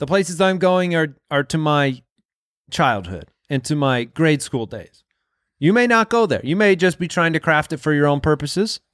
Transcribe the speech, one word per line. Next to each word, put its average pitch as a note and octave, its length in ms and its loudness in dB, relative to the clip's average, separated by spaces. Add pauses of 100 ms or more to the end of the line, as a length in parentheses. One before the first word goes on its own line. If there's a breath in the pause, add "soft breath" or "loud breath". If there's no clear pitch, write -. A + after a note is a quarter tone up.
The C#3+ 60 -6
places F3+ 340 -2
I'm F#3+ 180 2
going F3+ 380 2
are, D#3 200 -2 (140)
are C#3+ 140 0
to D#3+ 140 -4
my C#3+ 440 0 (680)
childhood F#2+ 600 -4 (180)
and C3+ 160 -4
to D3+ 120 -2
my C3 280 0
grade D3+ 380 0
school A#2 240 -6
days. - 380 -18 (560)
You D#3+ 120 4
may B3 140 4
not A3+ 240 2
go A3+ 160 2
there. C3+ 180 -2
You D3+ 120 -2
may G3+ 200 4
just F3 220 0
be F3 100 -4
trying E3 240 0
to D#3+ 80 0
craft D3+ 320 0
it D#3 60 -8
for D#3 140 -2
your D3 140 2
own C#3+ 140 2
purposes. D#3 600 -2 (140)